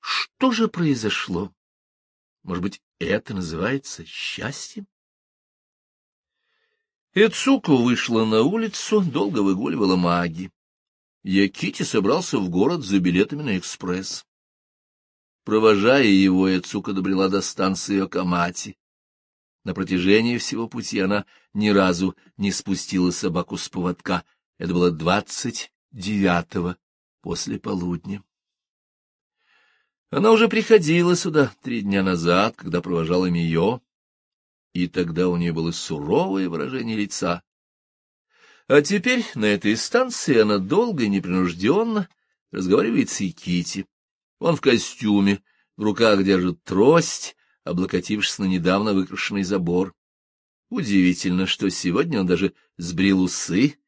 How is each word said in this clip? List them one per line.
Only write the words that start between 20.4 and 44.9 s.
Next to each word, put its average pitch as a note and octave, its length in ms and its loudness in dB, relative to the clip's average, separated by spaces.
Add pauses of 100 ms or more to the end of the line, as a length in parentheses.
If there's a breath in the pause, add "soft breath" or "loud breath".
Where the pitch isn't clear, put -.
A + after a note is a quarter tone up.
пути A#2 300 -8
она G2 260 0 (300 soft breath)
ни G#2+ 140 0
разу F#2 480 4 (200 soft breath)
не G2 140 -2
спустила F#2 640 -2
собаку F2 440 -4
с - 120 -10
поводка. F2+ 560 -4 (340)
Это F2 140 -4
было F2 180 2
двадцать F#2 840 -4 (200)
девятого F2+ 840 -2 (440)
после G2 400 -8
полудня. F#2+ 640 -6 (1900)
Она G#3 180 4
уже A3+ 160 6
приходила F3 680 4
сюда D3+ 460 0
три A#2+ 180 -6
дня G2 220 0
назад, F#2 520 2
когда F2 280 -6
провожала F2 480 -2
Миё, E2+ 500 0 (960)
и F2+ 120 -2
тогда E2+ 420 -2
у F2 100 -2
неё E2+ 160 -2
было E2 180 -4
суровое F#3 800 -2
выражение C3 480 -6
лица. F#2 440 -4 (1200 soft breath)
А C#3+ 160 6
теперь G#3 420 0 (100)
на G#2+ 120 0
этой G#2 280 2
станции A#3 640 0
она G#2+ 200 4
долго D3+ 460 0
и G#2 40 0
непринуждённо G2 1040 0 (400)
разговаривает G#2+ 580 0
с - 140 -6
Икити. F2 640 -4 (520)
Он E3 160 0
в - 60 -6
костюме, G2+ 840 2 (360)